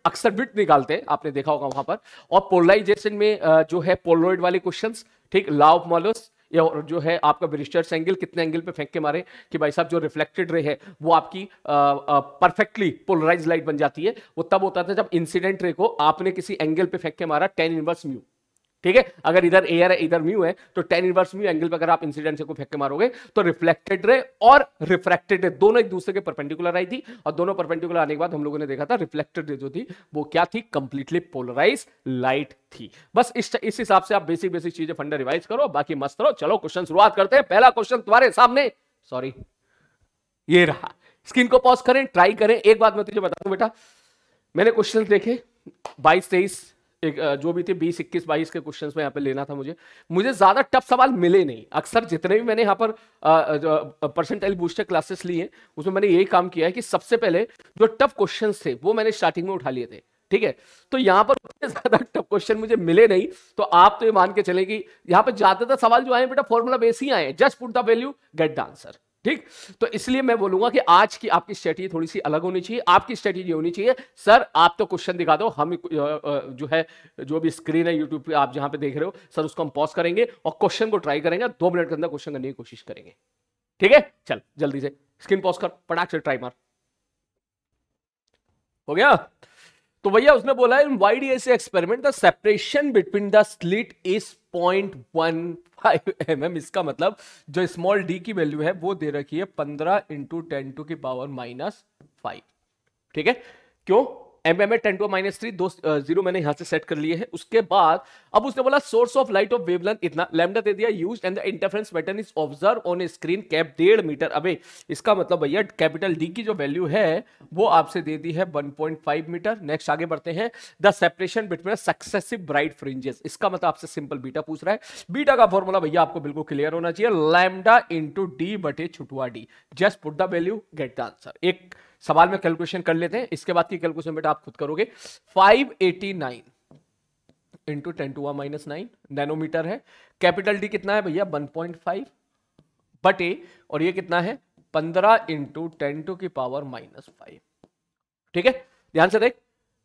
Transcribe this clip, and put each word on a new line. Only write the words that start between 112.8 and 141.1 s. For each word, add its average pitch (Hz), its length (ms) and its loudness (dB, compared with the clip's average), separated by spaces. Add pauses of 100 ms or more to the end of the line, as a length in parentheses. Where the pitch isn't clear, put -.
on 175 160 -4
a 175 60 -6
screen 175 360 -6
cap 160 220 -2 (120)
डेढ़ 208 220 6
मीटर। 156 300 -4
अबे 160 280 -4 (320)
इसका - 240 0
मतलब 180 260 0
भैया 151 220 -2
कैपिटल 165 520 -4
डी 156 120 -4
की 190 160 -10
जो 214 120 -6
वैल्यू 165 320 -4
है 175 380 0 (300)
वो 208 120 2
आपसे 170 360 2
दे 151 140 -6
दी 160 160 -8
है 170 120 -2
वन 147 260 -6
पॉइंट 156 300 -6
फ़ाइव 156 280 -4
मीटर। 202 320 -6
नेक्स्ट 156 300 -6
आगे 156 160 -2
बढ़ते 165 260 -8
हैं, 214 180 -4 (320)
the 196 100 6 (100)
separation 185 460 -2
between 180 300 -6 (100)
successive 190 580 -6
bright 147 300 -2
fringes, 131 480 -10
इसका - 260 -4
मतलब 180 180 -2
आपसे 156 180 -6
सिंपल 147 320 -10
बीटा 131 220 -10
पूछ 156 240 -12
रहा 185 100 -2
है। 226 60 -6 (300)
बीटा 277 260 2
का 233 100 8
फॉर्मूला 190 320 0
भैया 170 240 2
आपको 160 180 -2
बिल्कुल 147 220 -8
क्लियर 151 300 -4
होना 170 180 -4
चाहिए, 208 220 0 (180)
lambda 185 500 4 (120)
into 160 360 -6 (140)
d 196 160 -6
बटे 160 280 -8
छुटुआ 135 420 -10
d, 110 180 -16 (280)
just 185 320 0
put 151 100 -10
the 185 120 -2
value, 185 300 -4 (160)
get 135 160 -8
the 117 180 -10
answer। - 360 -20
एक 180 300 -4 (300)
सवाल 160 240 6
में 185 100 -4
कैलकुलेशन 170 420 -4
कर 165 140 0
लेते 170 240 -4
हैं, 254 140 -8
इसके 165 200 -8
बाद 170 160 2
की 190 100 -8
कैलकुलेशन 160 360 -6
बेटा 156 160 -2
आप 151 120 -4
खुद - 140 -20
करोगे। 151 280 -6 (500)
फ़ाइव 226 480 4
एटी 185 300 -2
नाइन 131 300 -10 (1300)
into 151 280 -10
ten 139 160 -8
to 147 40 -12
power 143 220 -8
minus 143 280 -12
nine 160 180 -12 (260)
नैनोमीटर 156 540 -4
है। 214 140 -8 (400)
कैपिटल 190 360 0
डी 202 120 -8
कितना 196 260 -4
है 214 80 0
भैया? 185 220 -4